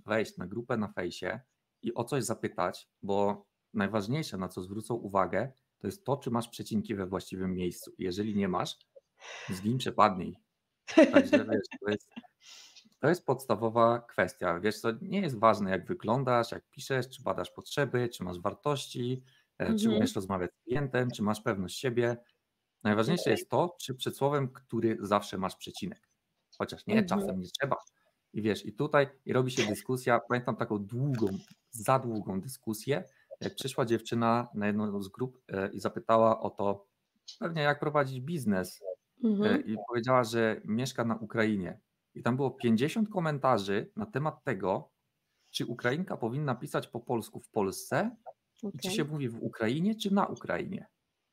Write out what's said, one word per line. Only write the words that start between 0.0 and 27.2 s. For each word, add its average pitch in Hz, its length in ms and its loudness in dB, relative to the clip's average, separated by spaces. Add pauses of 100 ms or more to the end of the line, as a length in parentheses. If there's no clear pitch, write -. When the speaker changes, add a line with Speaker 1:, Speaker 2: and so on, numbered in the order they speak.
Speaker 1:
wejść 107 300 -2
na 92 100 -8
grupę 117 300 -4
na 104 120 -2
fejsie 92 520 -6 (420)
i - 120 -4
o 117 100 -2
coś 127 200 -2
zapytać, - 640 -2 (140)
bo 101 440 0 (280)
najważniejsze, 107 640 0
na 92 120 -4
co 92 140 -8
zwrócą 101 320 -6
uwagę, 98 580 0 (260)
to - 80 -10
jest - 180 -6
to, 139 120 0
czy 135 140 -6
masz 117 180 0
przecinki 104 460 -4
we 98 120 -2
właściwym 92 480 -4
miejscu. 90 440 -6
Jeżeli 101 380 -2
nie 98 120 2
masz, 92 280 -2 (720)
zgin, 104 300 -2
przepadnij. 90 580 2 (760)
Także, 240 320 6
wiesz, 214 180 0 (220)
to 208 60 0
jest, - 180 -4 (920)
to 131 80 4
jest 175 180 2
podstawowa 117 760 4
kwestia. 90 600 0
Wiesz 104 200 0
co, 117 80 -2 (140)
nie 196 180 -2
jest 139 180 -2
ważne, 104 320 4
jak 92 160 0
wyglądasz, 120 640 0
jak - 180 -10
piszesz, 131 380 -4
czy - 140 -20
badasz 92 280 -4
potrzeby, 123 580 -2
czy - 160 -8
masz 90 160 -6
wartości, 127 840 -4 (360)
e, - 80 -2
czy - 60 2
Speaker 2:
Mhm. 113 240 4
Speaker 1:
umiesz 117 180 2
rozmawiać 95 400 -2
z - 100 -20
klientem, 127 460 0
czy 117 120 -6
masz 104 180 0
pewność 95 380 -4
siebie. 120 380 0 (680)
Najważniejsze 113 400 2
Speaker 2:
Okej. 123 100 2
Speaker 1:
jest - 180 0
to, 151 300 2
czy 131 140 -8
przed - 220 -6
słowem, 139 360 0
który 113 480 -2
zawsze 101 380 0
masz 95 180 -4
przecinek. - 520 -10 (500)
Chociaż - 280 -6
nie, 214 120 4
Speaker 2:
Mhm. 185 100 4 (120)